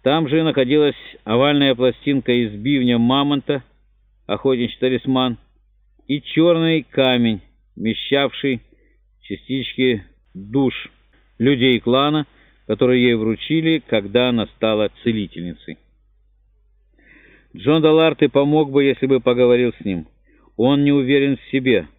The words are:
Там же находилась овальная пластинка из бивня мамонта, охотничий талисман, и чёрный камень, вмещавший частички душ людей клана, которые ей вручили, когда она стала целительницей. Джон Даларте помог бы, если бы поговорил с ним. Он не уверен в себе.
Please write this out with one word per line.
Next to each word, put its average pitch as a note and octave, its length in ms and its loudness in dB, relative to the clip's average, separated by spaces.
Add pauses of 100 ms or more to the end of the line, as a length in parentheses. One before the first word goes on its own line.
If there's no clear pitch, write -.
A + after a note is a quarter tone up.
Там D3 240 0
же D#3+ 160 0
находилась C#3+ 520 0 (300)
овальная C#3 500 2
пластинка B2+ 560 -2
из A#2 220 -2
бивня B2 440 0
мамонта, C#3 680 -2 (600)
охотничий A#2+ 540 -2
талисман, B2+ 580 -2 (720)
и C#3 140 -6
чёрный E3 640 0
камень, B2 580 0 (340)
вмещавший C3 880 -4 (600)
частички B2 840 -4 (300)
душ A2 580 -4 (460)
людей B2+ 420 2
клана, C#3+ 460 0 (420)
которые B2 360 0
ей B2 120 4
вручили, D3 720 -2
когда A2+ 420 0
она A2+ 260 -2
стала G#2+ 340 -2 (140)
целительницей. F2+ 760 -6 (1800)
Джон D3 260 0
Даларте D#3 480 2
помог C#3+ 420 2
бы, C#3 120 2
если C3+ 240 0
бы C3+ 120 2
поговорил B2 540 2
с - 120 -18
ним. F2 220 -6 (480)
Он C#3 280 2
не C#3+ 80 2
уверен C#3 460 0
в - 140 -16
себе. B2 360 0 (120)